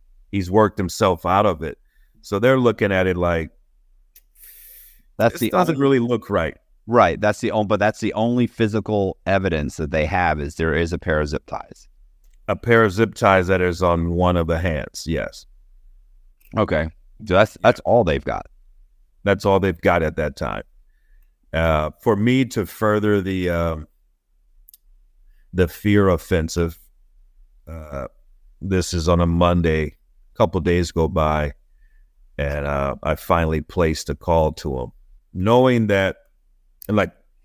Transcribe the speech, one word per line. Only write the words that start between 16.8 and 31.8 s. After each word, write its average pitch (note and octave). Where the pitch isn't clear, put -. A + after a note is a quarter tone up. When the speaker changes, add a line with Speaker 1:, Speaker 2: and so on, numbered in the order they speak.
Speaker 2:
So F2+
that's, G#2
Speaker 1:
Yeah. -
Speaker 2:
that's A#2
all A#2
they've C#2+
got. A#1+
Speaker 1:
That's G2+
all G2
they've F#2
got E2+
at D#2
that D2
time. G#1+
Uh, D#2+
for A2+
me B2
to A2+
further G#2
the, F#2
um, E2
the F2
fear G2+
offensive, E2+
uh, D2+
this F#2
is E2
on F2
a E2+
Monday. E2+
A -
couple G2
days F2
go E2
by, D2+